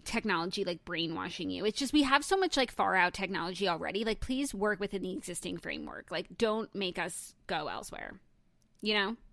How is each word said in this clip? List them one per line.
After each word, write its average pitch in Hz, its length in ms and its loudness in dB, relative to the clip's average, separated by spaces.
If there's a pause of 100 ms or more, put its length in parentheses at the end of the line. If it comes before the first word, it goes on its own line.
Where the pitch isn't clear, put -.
technology, 190 600 0
like, 175 200 -4
brainwashing 170 680 -2
you. 180 140 -2
It's 214 140 2
just, 277 140 0
we 294 100 8
have 277 220 6
so 392 120 4
much, 370 200 4
like, 262 160 4
far 190 240 2
out 180 180 6
technology 185 540 -2
already. 170 360 0
Like, 220 140 0
please 262 340 -2
work 202 280 0
within 202 220 -4
the 180 100 -4
existing 180 460 -6
framework. 151 520 -8
Like, 175 260 -6
don't 220 380 0
make 190 240 -2
us - 360 -6 (120)
go 156 220 -2
elsewhere, - 500 -10 (600)
you 214 140 0
know? 208 220 2 (160)